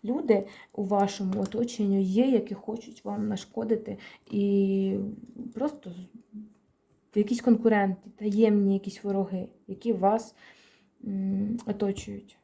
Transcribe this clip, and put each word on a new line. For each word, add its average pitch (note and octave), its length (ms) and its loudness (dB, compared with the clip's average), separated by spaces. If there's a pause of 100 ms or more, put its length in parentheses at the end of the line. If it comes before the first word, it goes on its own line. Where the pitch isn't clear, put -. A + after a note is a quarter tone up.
люди A#3 420 2 (260)
у G#3 120 -6
вашому G3 580 0
оточенні G3+ 600 0
є, G3 240 4
які G#3+ 280 0
хочуть - 500 -12
вам G#3 240 -4
нашкодити, G#3 680 -4 (320)
і G3 680 2 (580)
просто C4+ 360 -6
з-, - 1300 -16
якісь G#3 240 2
конкуренти, G#3+ 760 4
таємні G#3 580 4
якісь G3 300 -6
вороги, F#3+ 440 -2 (180)
які A3 260 -4
вас, G3+ 420 2 (680)
м, G3 600 -2
оточують. G3+ 760 -4